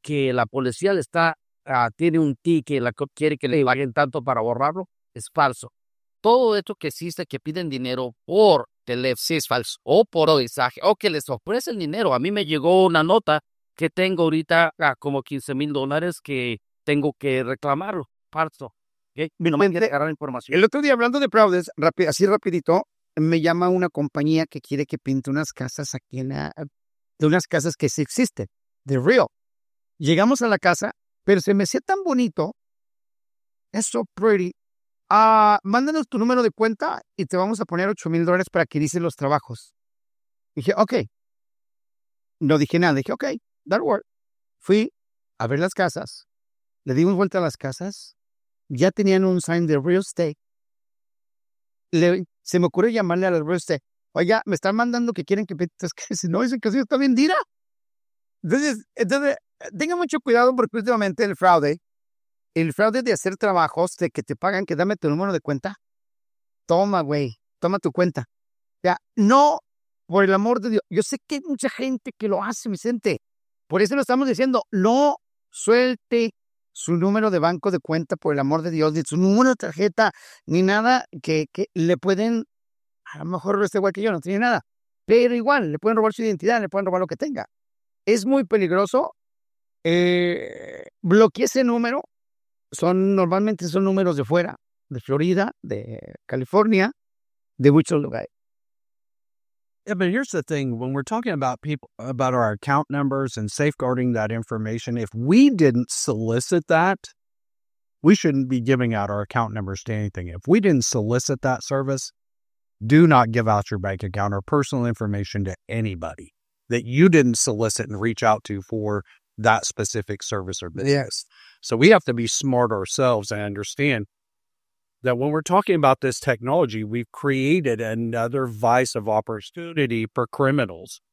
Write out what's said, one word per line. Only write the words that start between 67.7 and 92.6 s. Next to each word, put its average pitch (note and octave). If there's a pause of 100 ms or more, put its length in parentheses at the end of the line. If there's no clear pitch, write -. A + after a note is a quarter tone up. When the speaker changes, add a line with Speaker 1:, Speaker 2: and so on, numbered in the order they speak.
Speaker 2:
tu D3+
cuenta. F3
O -
sea, F3+ (180)
no, C4+ (460)
por F#3+
el F#3+
amor A3+
de A3+
Dios, A3
yo F3+
sé -
que D4+
hay C#4
mucha C#4
gente C4
que G#3+
lo G3
hace, A3+
Vicente, G#3 (460)
por F#3
eso G#3
lo C#4
estamos C4
diciendo, B3
no A#3 (320)
suelte A#3 (420)
su E3+
número G3+
de F3
banco E3+
de E3+
cuenta, D#3+
por D#3
el C#3+
amor D3
de E3+
Dios, D#3
ni D#3+
su -
número G3+
de A#3
tarjeta, F#3 (340)
ni F3
nada A3 (160)
que, D#3
que G3
le E3+
pueden, A3 (640)
a D3+
lo D3+
mejor F#3+
está G3+
igual F#3+
que G3
yo, A3
no E3+
tiene F#3+
nada, A#3 (440)
pero A#3+
igual, A#3
le D3+
pueden A3
robar A3
su A#3
identidad, A3
le G3+
pueden G3
robar F#3
lo F#3
que -
tenga. C4 (600)
Es G#3
muy C4+
peligroso, G3 (680)
eh, F3 (140)
bloqueé G#3+
ese C4
número, A#3+ (680)